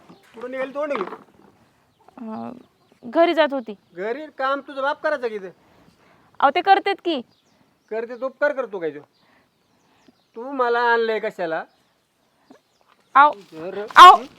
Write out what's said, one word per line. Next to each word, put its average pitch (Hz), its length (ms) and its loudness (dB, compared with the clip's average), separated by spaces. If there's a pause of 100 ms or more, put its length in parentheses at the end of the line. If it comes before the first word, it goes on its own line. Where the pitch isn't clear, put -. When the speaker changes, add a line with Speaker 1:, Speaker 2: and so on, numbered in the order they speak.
(360)
Speaker 1:
कुठं 240 160 -14
निघाली 262 220 -8
तोंड 285 200 -6
घेऊन? 190 200 -8 (1040)
Speaker 2:
अं, 220 340 -14 (520)
घरी 330 300 0
जात 294 200 0
होती. 240 200 -10 (220)
Speaker 1:
घरी 233 300 -10 (120)
काम 269 240 -4
तुझं 269 200 -12
बाप 294 220 -6
करायचं 294 240 -6
की 220 80 -8
इथं? 190 140 -14 (920)
Speaker 2:
अहो, 269 100 4
ते 349 120 -2
करतेत 392 340 2 (100)
की. 311 160 -4 (680)
Speaker 1:
करते 226 320 -10
तो, 262 40 -6
उपकार 294 280 -4
करतो 220 260 -10
काय 160 120 -6
तो? 143 80 -18 (1400)
तू 247 160 -14
मला 240 280 -2
आणलंय 233 400 0
कशाला? 190 440 -6 (1500)
Speaker 2:
अहो, 269 160 6 (200)
Speaker 1:
जर- 190 440 -14
Speaker 2:
अहो, 214 280 12 (160)